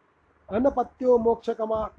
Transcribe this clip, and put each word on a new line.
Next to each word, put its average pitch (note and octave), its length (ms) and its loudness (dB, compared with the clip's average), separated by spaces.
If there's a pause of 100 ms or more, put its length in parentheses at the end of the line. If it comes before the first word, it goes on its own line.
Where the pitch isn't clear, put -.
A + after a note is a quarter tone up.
(520)
अनपत्यो B3 680 0
मोक्ष A3+ 320 0
कमा-, A3 380 -4 (100)